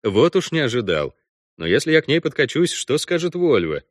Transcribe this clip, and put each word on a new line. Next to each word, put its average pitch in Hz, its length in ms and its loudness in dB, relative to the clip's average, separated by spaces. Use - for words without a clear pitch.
Вот 117 320 4
уж - 160 -2
не 160 80 0
ожидал. 98 560 -2
Но 82 100 -8
если 120 240 0
я 156 100 4
к 151 60 -16
ней 160 140 0
подкачусь, 156 520 -2
что - 260 -4
скажет 170 360 -4
Вольва? 101 560 0